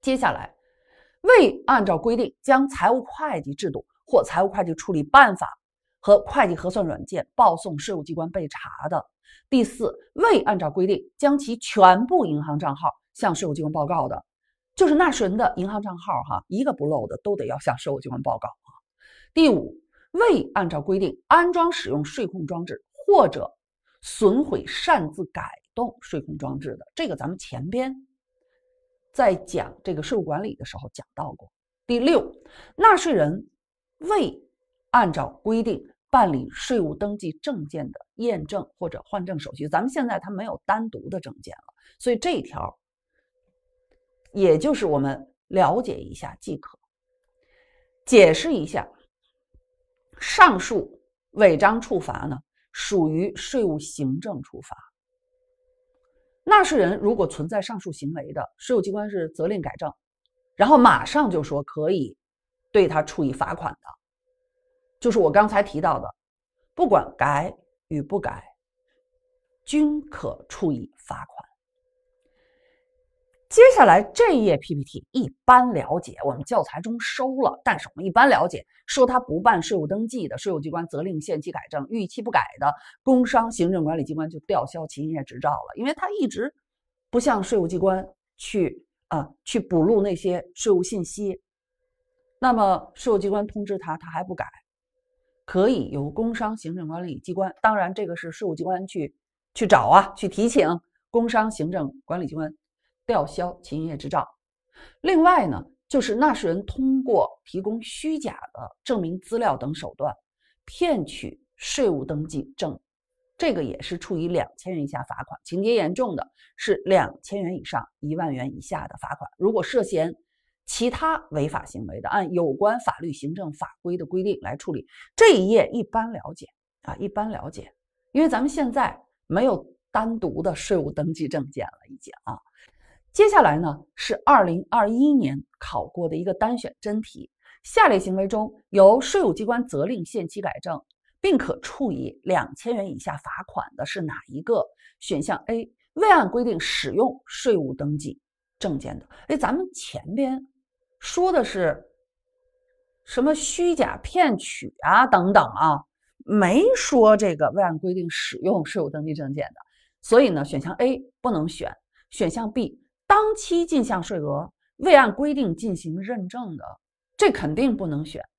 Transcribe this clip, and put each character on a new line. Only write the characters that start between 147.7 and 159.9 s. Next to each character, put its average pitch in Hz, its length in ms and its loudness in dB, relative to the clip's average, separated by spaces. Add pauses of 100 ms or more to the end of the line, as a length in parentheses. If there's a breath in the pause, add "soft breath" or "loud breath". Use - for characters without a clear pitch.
登 147 240 -4
记 147 200 -12 (380)
证 156 220 -4
件 131 180 -12
的。 - 100 -18 (200 soft breath)
哎， 294 100 0
咱 - 160 0
们 359 100 -2 (120)
前 - 400 -12
边 262 320 -4 (500)
说 370 340 0
的 311 120 2
是 175 440 -4 (1200)
什 - 180 -4
么 302 120 2
虚 339 400 -2
假 269 220 -2
骗 320 420 0
取 - 400 -14
啊 202 260 4
等 185 260 2
等 202 120 8
啊， 143 400 0 (420)
没 208 380 4 (120)
说 220 400 6
这 202 200 0
个 151 160 0
未 180 100 -2
按 170 160 0
规 180 160 -4
定 175 160 -6
使 - 280 -8
用 175 280 0
税 - 160 -6
务 143 80 -4
登 151 160 -8
记 156 80 -4
证 143 220 -8
件 151 180 -6
的， - 80 -20 (400)